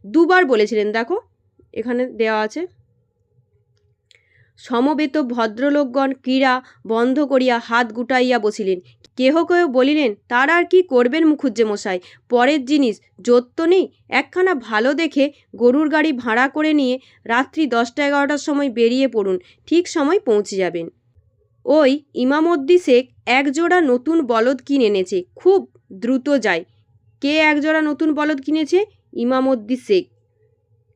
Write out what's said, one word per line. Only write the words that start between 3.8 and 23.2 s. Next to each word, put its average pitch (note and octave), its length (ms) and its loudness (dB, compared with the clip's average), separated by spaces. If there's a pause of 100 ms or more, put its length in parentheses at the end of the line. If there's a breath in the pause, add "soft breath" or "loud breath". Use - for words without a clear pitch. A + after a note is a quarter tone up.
সমবেত C#4 600 -2
ভদ্রলোকগণ C4 960 -2
ক্রীড়া C4 480 -2 (260 soft breath)
বন্ধ A#3+ 320 0
করিয়া B3+ 400 0
হাত A#3 340 -2
গুটাইয়া B3 460 0
বসিলেন। G3+ 400 -4 (380 soft breath)
কেহ C#4 260 2
কেহ F4 240 2
বলিলেন, C4 480 0 (140)
"তার B3+ 200 0
আর E4+ 160 2
কি F#4 180 4
করবেন C4 420 2
মুখুজ্জে C4+ 380 0
মশাই, G3+ 360 -4 (300 loud breath)
পরের B3 360 2
জিনিস, C4+ 360 0 (200)
জোর A#3+ 200 4 (160)
তো E4 80 -2
নেই, F4+ 220 2 (220)
একখানা F4+ 460 0
ভালো A#3 380 -2
দেখে D4 380 0 (240 soft breath)
গরুর C4+ 340 2
গাড়ি D4+ 240 0
ভাড়া A#3+ 340 0
করে D#4 260 -2
নিয়ে C4 260 0 (260 soft breath)
রাত্রি C4 420 -2
দশটা B3 400 -2
এগারোটার C#4+ 300 0
সময় C#4+ 320 -2
বেরিয়ে A#3+ 380 0
পড়ুন, G3 320 -2 (260 soft breath)
ঠিক F4 220 0
সময় D#4+ 320 0
পৌঁছে G#3 360 -2
যাবেন। F3 340 -4 (760)
ওই C#4+ 380 2 (100)
ইমামদ্দি D4+ 640 2
শেখ C4 280 2 (180)